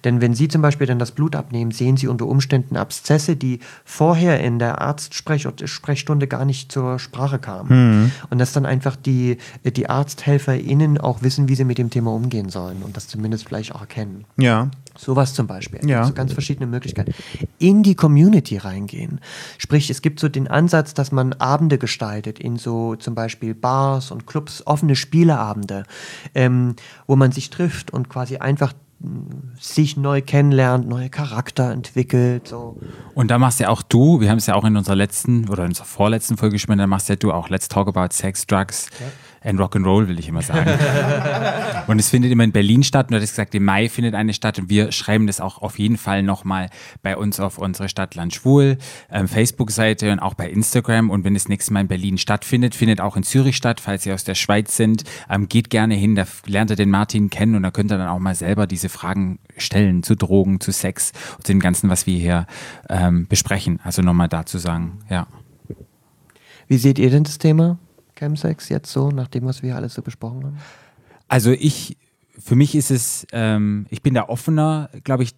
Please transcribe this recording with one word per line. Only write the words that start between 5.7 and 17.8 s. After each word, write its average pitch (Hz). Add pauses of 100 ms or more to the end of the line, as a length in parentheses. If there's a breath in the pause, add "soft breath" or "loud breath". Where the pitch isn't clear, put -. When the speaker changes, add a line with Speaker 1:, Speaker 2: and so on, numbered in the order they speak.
Speaker 1:
gar 131
nicht 135
zur 127
Sprache 135
kamen. 110
Speaker 2:
Mhm. 127 (180 loud breath)
Speaker 1:
Und 123
dass 123
dann 135
einfach 131
die, 123 (260 loud breath)
äh, 127
die 127
ArzthelferInnen 143
auch 117
wissen, 131
wie 135
sie 131
mit 123
dem 120
Thema 113
umgehen 113
sollen 92
und 98
das -
zumindest 110
vielleicht 110
auch -
erkennen. 104 (120)
Speaker 2:
Ja. 123 (280)
Speaker 1:
Sowas 131
zum 113
Beispiel. -
Speaker 2:
Ja. 120
Speaker 1:
So 135
ganz 131
verschiedene 139
Möglichkeiten. - (460 loud breath)
In 196